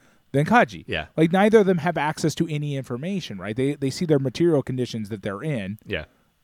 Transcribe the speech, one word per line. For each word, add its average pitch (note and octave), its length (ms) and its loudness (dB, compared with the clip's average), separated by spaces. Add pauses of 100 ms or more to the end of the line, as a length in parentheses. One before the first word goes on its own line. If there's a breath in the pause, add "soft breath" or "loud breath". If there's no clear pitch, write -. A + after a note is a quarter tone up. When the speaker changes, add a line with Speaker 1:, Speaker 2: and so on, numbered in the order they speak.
(320 soft breath)
Speaker 1:
than C#3+ 140 2
Kaji. D3+ 420 2
Speaker 2:
Yeah. D#2+ 200 -4 (100)
Speaker 1:
Like, D#3+ 160 4
neither G#3 260 6
of G3 60 6
them F3+ 140 2
have E3 180 -2
access D3+ 380 -2
to E3+ 120 -2
any D3 300 -4
information, C3 600 -8
right? G#2 160 -6
They, C#3 200 0
they C#3 140 -2
see F3 160 -4
their D3+ 140 4
material C#3 440 2
conditions A#2+ 460 -6
that G#2 140 -8
they're G2+ 180 -6
in, G#2+ 440 -6
Speaker 2:
Yeah. F#2+ 200 -6 (380)